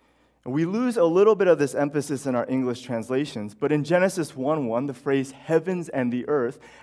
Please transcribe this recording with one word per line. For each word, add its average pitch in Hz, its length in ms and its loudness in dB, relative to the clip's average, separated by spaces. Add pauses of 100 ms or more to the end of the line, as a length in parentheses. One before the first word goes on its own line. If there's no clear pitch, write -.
(440)
And 123 80 -8
we 156 120 2
lose 226 320 0
a 185 80 4
little 196 320 6
bit 190 100 2
of 165 120 6
this 143 140 0
emphasis 143 540 -2
in 131 80 0
our 120 140 0
English 127 340 -2
translations, 120 720 -6
but 143 160 -2
in 151 140 2
Genesis 180 500 0
one 139 320 -2
one, 117 200 -2
the 139 80 -6
phrase 139 360 -2
heavens 165 580 -2
and 123 240 -2
the 123 160 -4
earth, 131 300 -2 (240)